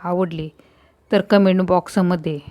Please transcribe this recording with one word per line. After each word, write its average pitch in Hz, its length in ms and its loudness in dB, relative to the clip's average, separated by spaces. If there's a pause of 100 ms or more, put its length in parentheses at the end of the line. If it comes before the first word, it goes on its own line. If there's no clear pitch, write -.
आवडली 175 460 -4 (600)
तर 202 100 2
कमेंट 196 400 4
बॉक्समध्ये 175 800 -2 (120)